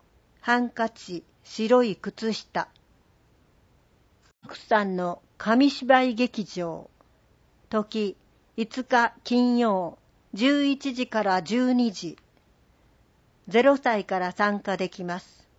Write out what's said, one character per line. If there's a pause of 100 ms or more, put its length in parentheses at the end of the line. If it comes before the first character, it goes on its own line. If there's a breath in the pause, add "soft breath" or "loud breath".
(400)
ハ
ン
カ
チ、 (200)
白
い
靴
下。 (1800)
奥
さ
ん
の (180)
紙
芝
居
劇
場。 (800)
時、 (400)
五
日 (120)
金
曜、 (340)
十
一
時
か
ら
十
二
時。 (1300)
ゼ
ロ
歳
か
ら
参
加
で
き
ま
す。 (120)